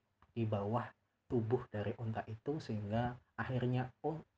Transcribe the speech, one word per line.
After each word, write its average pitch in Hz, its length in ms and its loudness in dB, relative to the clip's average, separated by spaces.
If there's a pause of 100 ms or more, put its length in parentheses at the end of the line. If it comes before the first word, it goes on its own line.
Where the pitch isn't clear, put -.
(300)
di 113 160 0
bawah 107 400 2 (440)
tubuh 123 400 2
dari 104 320 -2
unta 110 240 -2
itu, 143 320 -4
sehingga 110 560 0 (240)
akhirnya 127 480 2 (160)
un-, 156 240 -2 (120)